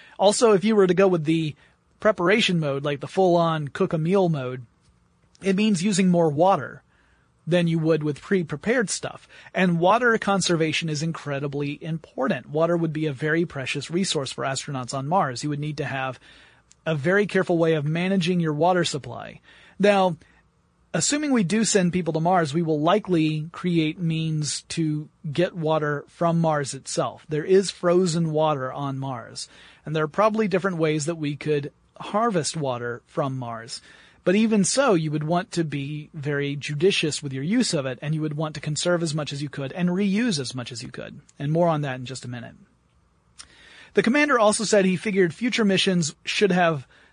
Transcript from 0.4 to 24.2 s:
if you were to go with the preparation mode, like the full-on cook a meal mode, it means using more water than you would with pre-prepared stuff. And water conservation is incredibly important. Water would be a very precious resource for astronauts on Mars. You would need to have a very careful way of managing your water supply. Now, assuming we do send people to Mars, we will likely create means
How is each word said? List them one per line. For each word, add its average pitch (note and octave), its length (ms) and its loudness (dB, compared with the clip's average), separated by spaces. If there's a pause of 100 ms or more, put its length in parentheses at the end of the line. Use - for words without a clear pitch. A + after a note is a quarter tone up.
if F3+ 100 4
you A3 120 4
were G3 120 6
to F3+ 60 4
go F#3+ 140 6
with F3 180 2
the D#3+ 300 0 (440)
preparation G3 600 2
mode, C#3 240 -2
like C#3+ 160 -4
the C#3 80 -10
full-on E3 640 2
cook F#3 240 -2
a E3+ 40 -2
meal F3 320 2
mode, C3 360 -4 (760)
it F#3+ 140 0
means G3+ 280 2
using F#3+ 260 2
more E3+ 200 4
water D#3 540 2 (640)
than E3+ 220 2
you E3 120 2
would D#3 240 2
with D3+ 180 -4
pre-prepared G3 680 0
stuff. - 380 -10 (260)
And F3+ 260 2
water A3+ 380 4
conservation E3 720 0
is D3 140 -4
incredibly C#3+ 800 -6
important. E3 640 -4
Water E3 280 2
would E3 160 -2
be D#3 140 -4
a C#3+ 60 -4
very D#3 320 0
precious C#3 460 -8
resource E3 400 -2
for C3+ 140 -8
astronauts C3+ 480 -6
on C3+ 140 -6
Mars. D3 360 -2
You D3 60 -4
would D3 100 -4
need D3+ 180 -6
to D3 80 -6
have C3 340 -6 (640)
a D#3+ 100 0
very F3+ 300 2
careful F3+ 320 2
way E3 160 4
of D3+ 120 0
managing F3 540 0
your D#3 140 0
water E3+ 300 2
supply. A#2 580 -8 (380)
Now, F#3+ 380 4 (760)
assuming C#4+ 380 0
we A#3 120 2
do G3+ 220 0
send F3+ 280 2
people E3+ 200 -2
to D#3+ 60 0
Mars, E3 340 2
we E3+ 80 0
will D#3 180 0
likely D#3+ 720 0
create E3 480 0
means D#3+ 720 -2